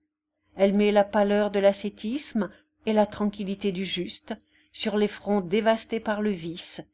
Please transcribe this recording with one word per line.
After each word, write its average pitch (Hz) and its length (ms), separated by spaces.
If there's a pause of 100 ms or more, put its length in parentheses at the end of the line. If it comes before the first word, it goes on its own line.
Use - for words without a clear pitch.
(560)
Elle 196 180
met 208 180
la 208 100
pâleur 202 480
de 202 80
l'ascétisme 202 920 (360)
et 220 60
la 214 140
tranquillité 202 680
du 185 120
juste 185 500 (360)
sur 208 260
les 208 120
fronts 202 320
dévastés 220 580
par 214 220
le 214 100
vice 170 520 (120)